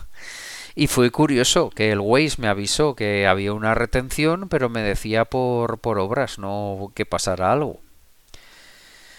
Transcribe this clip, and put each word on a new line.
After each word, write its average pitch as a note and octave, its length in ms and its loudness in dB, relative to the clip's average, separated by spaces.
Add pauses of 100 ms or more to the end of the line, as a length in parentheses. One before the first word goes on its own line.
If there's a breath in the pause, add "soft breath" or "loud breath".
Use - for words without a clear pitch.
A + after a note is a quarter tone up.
(760 loud breath)
Y C#3+ 120 2
fue B2 240 4
curioso C#3+ 580 2
que G#2+ 240 0
el G2+ 80 0
Waze C3 400 2
me A2+ 80 0
avisó G2+ 460 0
que G2+ 320 0
había G2 260 2
una A2 220 0
retención, D3 720 0
pero C3 220 0
me A#2 100 -4
decía A2 460 0
por, A#2+ 520 0
por A2 200 -2
obras, A2+ 400 -2
no G2+ 560 -6
que G#2+ 100 -2
pasara F#2 480 0
algo. C3+ 280 -2 (1400 loud breath)